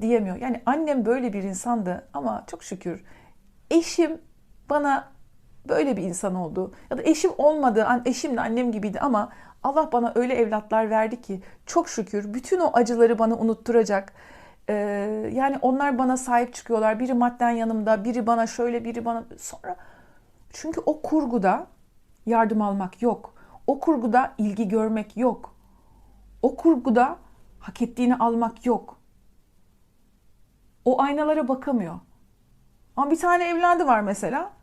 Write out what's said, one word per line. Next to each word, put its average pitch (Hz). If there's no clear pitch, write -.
diyemiyor. 214
Yani, 240
"Annem 285
böyle 240
bir 196
insandı 190
ama 226
çok -
şükür 180
eşim 320
bana 285
böyle 277
bir 190
insan 185
oldu." 185
Ya -
da -
"Eşim 320
olmadı, 269
an-, 247
eşim 269
de -
annem 233
gibiydi 208
ama 233
Allah 302
bana 233
öyle 247
evlatlar 214
verdi 220
ki 190
çok 339
şükür 208
bütün 359
o 339
acıları 233
bana 226
unutturacak." 220
Ee, 214
yani 269
onlar 262
bana 254
sahip 247
çıkıyorlar. 220
Biri 254
madden 240
yanımda, 220
biri 233
bana 226
şöyle, 240
biri 233
bana 233
sonra. -
Çünkü 330
o 302
kurguda 247
yardım 220
almak 196
yok. 220
O 277
kurguda 247
ilgi 208
görmek 220
yok. 226
O -
kurguda 269
hak -
ettiğini 247
almak 233
yok. -
O 254
aynalara 302
bakamıyor. 240
Ama 285
bir 320
tane 349
evladı 349
var 233
mesela. 208